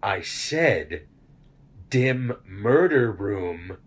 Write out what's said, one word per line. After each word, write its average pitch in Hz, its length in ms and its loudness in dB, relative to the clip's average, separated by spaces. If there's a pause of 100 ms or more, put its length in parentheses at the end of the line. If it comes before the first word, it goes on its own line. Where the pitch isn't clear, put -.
I 98 180 -2
said - 840 -2 (840)
dim 127 440 0 (120)
murder 120 680 4
room 90 760 -6